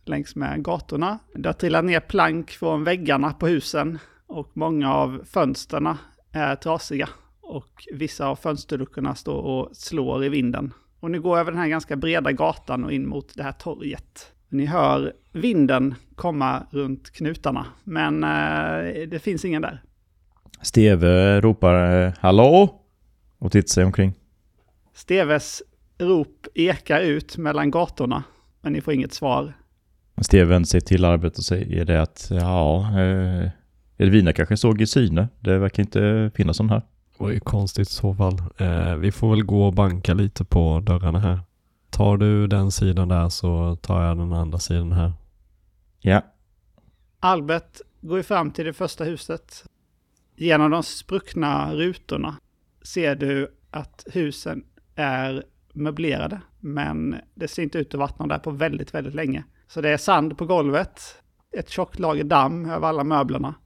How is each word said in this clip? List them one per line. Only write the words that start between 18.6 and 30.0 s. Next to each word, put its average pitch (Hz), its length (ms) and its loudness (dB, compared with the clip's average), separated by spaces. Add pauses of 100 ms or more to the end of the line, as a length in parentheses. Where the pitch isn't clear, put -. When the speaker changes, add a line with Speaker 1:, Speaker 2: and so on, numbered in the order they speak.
Speaker 1:
det 160 160 -8
finns 185 220 -4
ingen 160 160 -2
där. 151 220 -8 (800)
Speaker 2:
Steve 98 800 6
ropar, 90 640 4
eh, 92 140 -2
"Hallå?" 131 600 8 (560)
och 101 140 -6
tittar 101 160 6
sig 92 180 4
omkring. 95 280 4 (800)
Speaker 1:
Steves 151 680 0 (340)
rop 175 580 0
ekar 165 460 0
ut 156 360 -4
mellan 151 340 -2
gatorna, 139 520 -2 (380)
men 147 120 -4
ni 151 80 -4
får 156 120 -4
inget 135 200 -2
svar. 139 400 -4 (680)